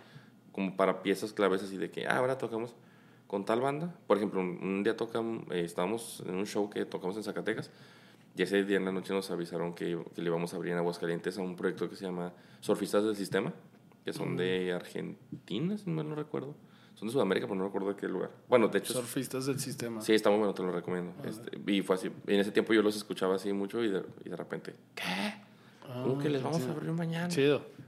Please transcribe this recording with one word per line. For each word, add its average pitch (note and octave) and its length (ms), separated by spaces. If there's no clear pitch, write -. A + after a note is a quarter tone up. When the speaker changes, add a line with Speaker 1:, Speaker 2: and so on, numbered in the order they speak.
Speaker 1:
como F#2+ 240
para F#2 260
piezas G#2 300
claves G2 300
así G2 140
de F2+ 140
que, - 160
ah, - 120
ahora C3 200
tocamos A#2 360
con G2 180
tal A2+ 160
banda. D3 340
Por G2+ 100
ejemplo, F#2+ 240
un, F2+ 220
un G2 200
día A2 140
tocam-, A2+ 560
eh, F2 120
estábamos F2+ 640
en F2+ 100
un G2+ 100
show G#2 240
que G2+ 160
tocamos F#2 300
en G#2+ 80
Zacatecas, G#2+ 460
y F#2+ 60
ese G2 220
día G2 140
en F#2 60
la F#2+ 80
noche F#2+ 200
nos G2 180
avisaron E2+ 440
que, F2 240
que - 80
le E2+ 60
íbamos E2+ 240
a F#2+ 40
abrir F2 160
en F2 60
Aguascalientes E2+ 600
a F#2+ 40
un F#2 140
proyecto F2+ 340
que - 60
se G2 80
llama F2+ 280
Surfistas G2+ 440
del G#2+ 120
Sistema, G2 360
que - 80
son F2+ 160
Speaker 2:
Ujú. F2+ 100
Speaker 1:
de F2+ 340
Argentina, F2 1040
si G3+ 140
mal D#3 180
no D3+ 60
recuerdo. D3 400
Son - 140
de A#2 40
Sudamérica, A#2 340
pero G#2 120
no F#2+ 80
recuerdo G2 240
de G2 60
qué G2 120
lugar. F2+ 220
Bueno, A#2 200
de F#2+ 100
hecho, A2+ 160
Speaker 2:
Surfistas B2+ 520
del C3+ 140
Sistema. A#2 400
Speaker 1:
sí, A2 140
está G#2+ 160
muy G#2 80
bueno, G2+ 160
te F#2 80
lo F2+ 100
recomiendo. F2+ 460
Speaker 2:
Vale. F2 120
Speaker 1:
Este, - 420
y G2 100
fue F#2+ 140
así, F#2 140
en G2+ 140
ese G2+ 120
tiempo A2 200
yo A2 100
los G#2 140
escuchaba F#2+ 380
así G2+ 180
mucho G2 320
y A2 60
de, F#2 120
y - 60
de F2 60
repente, D#2+ 380
¿qué? - 80
¿Cómo B2+ 360
Speaker 2:
Ah, C#3+ 40
Speaker 1:
que D3+ 80
les C#3+ 100
Speaker 2:
qué C3 40
Speaker 1:
vamos D3+ 140
a - 40
Speaker 2:
chido. F#3 100
Speaker 1:
abrir D#3 200
mañana? E3 360
Speaker 2:
Chido. C#3+ 340